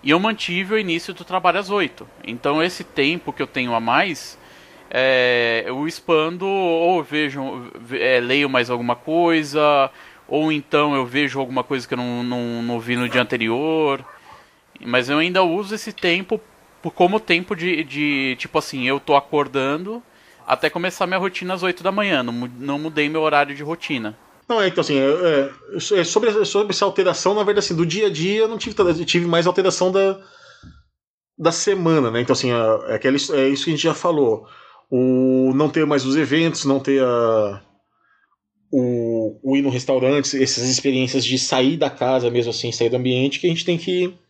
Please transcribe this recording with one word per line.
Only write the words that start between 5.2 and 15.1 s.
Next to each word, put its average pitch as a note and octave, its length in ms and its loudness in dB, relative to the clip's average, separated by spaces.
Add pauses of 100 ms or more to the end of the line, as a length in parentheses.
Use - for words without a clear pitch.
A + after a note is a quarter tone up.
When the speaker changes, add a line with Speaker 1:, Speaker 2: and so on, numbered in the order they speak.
Speaker 1:
eu C3 220 -4
expando, E3 580 -2
ou F3 560 2
vejo, C3+ 720 -6 (200)
é, B2+ 280 2
leio C3+ 280 2
mais B2 220 0
alguma A#2+ 260 -2
coisa, D3+ 920 2 (380)
ou D#3 240 0
então D3 420 0
eu C3 140 0
vejo C#3 320 -2
alguma B2+ 240 -2
coisa C3 240 -6
que C3+ 80 -4
eu - 20 -6
não, A#2+ 260 -4
não, A#2+ 380 -4
não A#2 180 -4
vi A#2+ 160 -4
no B2 140 -2
dia B2 100 0
anterior. C3+ 840 0 (760)
Mas B2 300 0
eu C#3+ 80 2